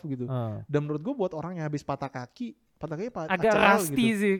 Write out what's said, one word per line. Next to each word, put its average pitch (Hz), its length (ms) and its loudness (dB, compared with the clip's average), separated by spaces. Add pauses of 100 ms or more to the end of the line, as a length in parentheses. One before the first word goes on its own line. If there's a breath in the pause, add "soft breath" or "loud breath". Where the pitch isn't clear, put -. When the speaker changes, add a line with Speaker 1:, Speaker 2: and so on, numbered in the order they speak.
Speaker 1:
gitu. 131 220 -6
Speaker 2:
Hmm. 117 380 -4
Speaker 1:
Dan 147 200 0
menurut 151 200 -4
gua 254 140 -4
buat 190 180 -2
orang 165 220 -8
yang 156 80 -4
habis 147 160 -4
patah 139 300 -6
kaki, 220 420 -10 (240)
patah 151 200 -8
kaki 208 120 -6
pa-, 190 180 -8
Speaker 2:
Agak 190 220 2
Speaker 1:
A - 0 -
C 208 80 6
L 202 140 6
Speaker 2:
rusty 180 260 4 (100)
Speaker 1:
gitu. 220 120 2
Speaker 2:
sih 202 220 4